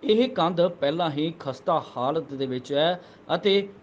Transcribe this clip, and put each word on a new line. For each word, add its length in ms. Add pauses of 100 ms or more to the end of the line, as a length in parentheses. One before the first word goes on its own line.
ਇਹ 240
ਕੰਧ 320
ਪਹਿਲਾਂ 500
ਹੀ 300
ਖਸਤਾ 440 (120)
ਹਾਲਤ 360
ਦੇ 140
ਵਿੱਚ 260
ਹੈ 280 (340)
ਅਤੇ 340 (140)